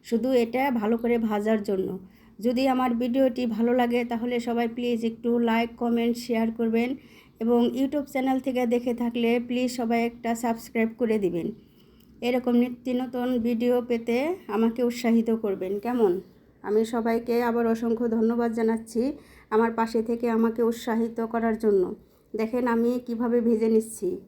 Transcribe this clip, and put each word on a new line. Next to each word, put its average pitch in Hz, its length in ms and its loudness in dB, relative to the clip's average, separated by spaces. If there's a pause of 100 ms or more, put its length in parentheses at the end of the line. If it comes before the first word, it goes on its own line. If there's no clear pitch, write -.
শুধু 233 280 -2
এটা 247 400 2
ভালো 226 260 0
করে 240 200 0
ভাজার 214 460 0
জন্য। 190 360 -2 (400)
যদি 247 280 2
আমার 254 280 2
ভিডিওটি 247 500 2
ভালো 233 280 0
লাগে 240 320 2
তাহলে 240 340 -4
সবাই 233 280 -2
প্লিজ 240 380 -2
একটু 233 340 0
লাইক, 233 380 2
কমেন্ট, 233 400 0
শেয়ার 226 340 -2
করবেন 226 440 0 (440)
এবং 240 300 2
YouTube 269 420 -2
চ্যানেল 262 280 0
থেকে 254 280 -2
দেখে 240 260 0
থাকলে 233 460 0
প্লিজ 247 320 -2
সবাই 233 320 0
একটা 233 320 -4
সাবস্ক্রাইব 226 600 -2
করে 220 200 2
দিবেন। 170 300 0 (760)
এরকম 247 340 0
নিত্য 247 340 0
নতুন 247 500 -2
ভিডিও 240 420 2
পেতে 240 540 -2 (120)
আমাকে 226 360 0
উৎসাহিত 233 480 2
করবেন। 202 480 -2
কেমন? 214 420 2 (400)
আমি 214 240 2
সবাইকে 233 580 0
আবার 233 240 0
অসংখ্য 233 400 0
ধন্যবাদ 226 460 2
জানাচ্ছি 226 480 -2 (480)
আমার 226 220 4
পাশে 226 320 0
থেকে 233 260 -2
আমাকে 226 340 2
উৎসাহিত 226 600 -2
করার 226 320 -2
জন্য। 196 380 2 (400)
দেখেন 233 320 -2
আমি 233 380 2
কিভাবে 240 360 0
ভেজে 226 280 2
নিচ্ছি। 214 480 0 (100)